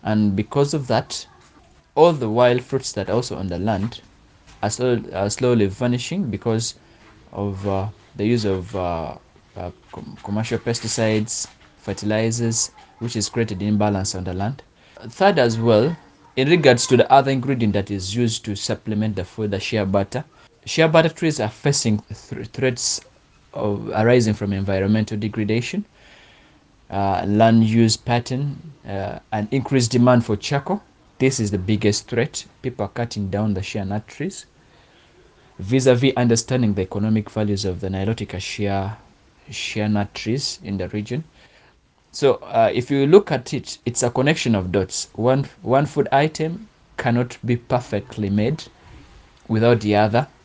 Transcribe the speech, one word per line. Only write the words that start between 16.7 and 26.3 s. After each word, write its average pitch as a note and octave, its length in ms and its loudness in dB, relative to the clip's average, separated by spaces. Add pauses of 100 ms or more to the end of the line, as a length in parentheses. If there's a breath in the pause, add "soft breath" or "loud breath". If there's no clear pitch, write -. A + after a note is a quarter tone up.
to B2+ 100 6
the C3 140 6
other C3+ 180 6
ingredient B2 440 0
that G2+ 180 -2
is F#2+ 240 -6
used A#2 280 0
to G#2 120 -6
supplement G#2+ 600 -4
the F2+ 80 -4
food, G#2 280 -6
the G2 80 -2
shea G#2+ 260 -2
butter. G2 400 -2 (400 soft breath)
Shea D#3+ 220 2
butter D#3+ 220 4
trees D3+ 300 -2
are G#2+ 80 0
facing A2+ 520 0
thr-, - 420 -14
threats B2 600 -4 (520)
of, G#2+ 360 -2
arising A2 440 4
from G2+ 180 -2
environmental G2 640 0
degradation, A2 720 -2 (1040 soft breath)